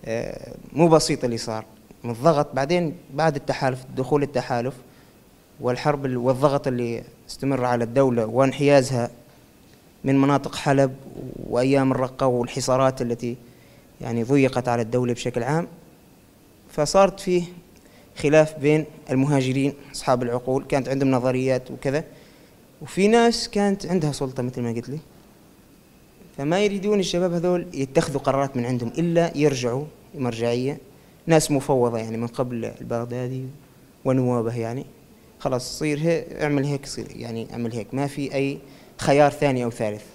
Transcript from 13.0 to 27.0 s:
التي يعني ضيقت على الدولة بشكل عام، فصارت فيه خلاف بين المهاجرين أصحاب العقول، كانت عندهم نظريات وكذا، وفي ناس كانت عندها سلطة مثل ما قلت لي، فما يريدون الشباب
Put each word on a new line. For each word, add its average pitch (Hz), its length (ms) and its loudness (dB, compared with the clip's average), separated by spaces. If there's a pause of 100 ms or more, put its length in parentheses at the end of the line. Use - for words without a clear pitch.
التي 120 360 -4 (640)
يعني 117 220 -2
ضيقت 123 440 2
على 120 140 0
الدولة 120 320 -2
بشكل 120 300 -4
عام، 156 240 -2 (1040)
فصارت 190 500 2
فيه 180 240 0 (720)
خلاف 151 440 4
بين 151 260 4 (240)
المهاجرين 135 640 2 (180)
أصحاب 127 320 0
العقول، 127 400 -2
كانت 131 260 -2
عندهم 135 220 2
نظريات 127 600 0
وكذا، 135 320 -4 (760)
وفي 185 260 0
ناس 233 420 4
كانت 202 360 0
عندها 156 260 0
سلطة 131 320 -4
مثل 123 180 -6
ما 120 100 -2
قلت 117 180 -6
لي، 147 100 -8 (1400)
فما 151 220 0
يريدون 202 400 0
الشباب 175 340 0